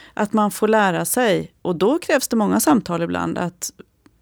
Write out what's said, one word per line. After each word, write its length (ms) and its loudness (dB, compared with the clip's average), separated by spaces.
att 180 -2
man 180 2
får 180 -2
lära 360 2
sig, 480 0
och 140 -2
då 220 2
krävs 300 0
det 80 -2
många 240 2
samtal 420 0
ibland, 360 -2
att 320 -6